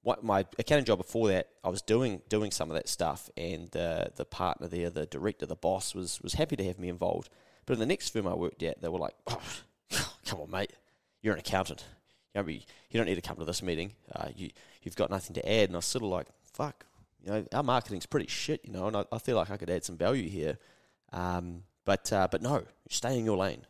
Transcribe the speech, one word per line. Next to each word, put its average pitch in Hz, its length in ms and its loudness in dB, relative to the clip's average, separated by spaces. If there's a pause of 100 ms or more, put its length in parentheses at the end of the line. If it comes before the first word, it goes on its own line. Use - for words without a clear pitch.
what, 117 220 0
my 98 220 4 (140)
accounting 139 260 4
job 104 140 6
before 113 300 2
that, 92 200 2 (140)
I 87 60 0
was 95 120 -2
doing, 110 480 4
doing 107 220 2
some - 180 -2
of 80 60 -4
that - 120 -2
stuff, - 480 -2
and 85 360 -6
the, 82 440 0
the - 100 -4
partner - 420 -2
there, 85 220 -2
the 76 160 -2
director, 80 400 -4
the 82 100 -6
boss, 95 400 0
was, 90 260 -6
was 87 120 -6
happy 151 220 2
to 98 100 -2
have 90 140 -4
me 90 80 -4
involved. 87 420 -2 (360)
But 131 80 2
in 113 60 0
the 113 60 2
next 175 240 0
firm 98 180 0
I 90 60 0
worked 85 300 -2
at, 80 180 -4
they 85 60 -4
were 85 120 -2
like, - 160 -4 (120)
"Oh, 120 140 -6 (480)
<sighs> - 360 -4
come 92 140 -4
on, 76 100 -8
mate, 95 220 -2 (500)
you're 107 120 4
an - 60 0
accountant. - 440 -2 (500)
You 101 60 0
don't 95 80 -2
be, 78 180 -6 (240)
you 113 80 0
don't 110 100 2
need 92 80 2
to 87 60 -2
come - 160 -6
to 82 80 -6
this 87 160 -2
meeting. 90 300 -2 (240)
Uh, 71 180 -4
you, - 180 -10 (300)
you've - 140 -10
got - 140 2
nothing 92 240 -4
to - 120 -4
add." 104 220 6
And 90 80 -4
I 87 40 0
was 85 60 -4
sort 123 180 0
of 101 60 0
like, 90 180 -2 (260)
"Fuck, - 320 -6 (360)
you - 80 -10
know, 104 240 -2
our 143 100 2
marketing's 120 420 0
pretty - 220 0
shit, - 360 -2
you - 80 -12
know, 92 160 -2
and 110 80 0
I, 101 160 2
I 113 60 -2
feel 120 180 0
like 98 140 4
I 101 80 -4
could 87 120 -6
add 87 140 0
some 87 140 -8
value 98 320 2
here." 78 280 -2 (540)
Um, 87 520 -2 (200)
but, - 300 2
uh, 95 180 6
but - 100 0
no, 120 220 2 (260)
stay 127 300 0
in 110 60 0
your 107 100 4
lane 92 340 0